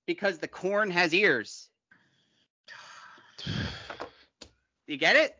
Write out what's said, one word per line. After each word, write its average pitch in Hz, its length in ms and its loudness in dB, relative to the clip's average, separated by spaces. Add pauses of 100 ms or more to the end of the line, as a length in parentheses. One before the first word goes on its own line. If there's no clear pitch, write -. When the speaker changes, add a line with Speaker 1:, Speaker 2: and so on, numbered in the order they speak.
Speaker 1:
because 175 320 -2
the 156 100 -8
corn 202 420 -2
has 175 240 4
ears. 165 540 0 (1700)
Speaker 2:
<sighs> - 100 -10 (1400)
Speaker 1:
You 147 80 -6
get 160 180 4
it? 196 260 4